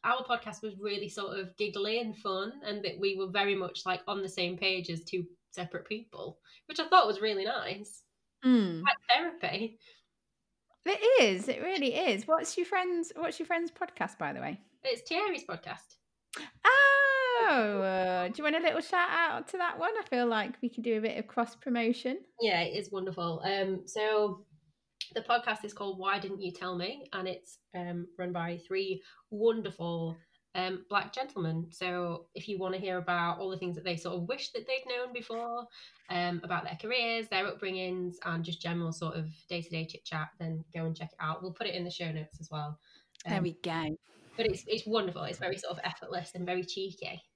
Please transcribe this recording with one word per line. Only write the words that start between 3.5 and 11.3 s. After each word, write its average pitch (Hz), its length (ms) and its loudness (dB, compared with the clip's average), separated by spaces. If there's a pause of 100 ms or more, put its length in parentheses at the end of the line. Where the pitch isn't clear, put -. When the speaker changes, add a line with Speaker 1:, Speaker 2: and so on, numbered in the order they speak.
Speaker 1:
much, 185 320 -6
like, 185 200 0
on 202 140 -2
the 190 80 -4
same 180 280 -2
page 185 340 -2
as 165 120 -4
two 180 220 -4 (260)
separate 180 360 -8
people, - 500 -8 (300)
which 302 120 -4
I 320 100 0
thought 233 180 10
was 202 140 0
really 202 240 0
nice. 208 580 -6 (420)
Speaker 2:
Mm. 196 380 6
Speaker 1:
Like 196 140 6 (120)
therapy. 240 720 0 (1040)
Speaker 2:
It 415 380 8
is. 196 240 4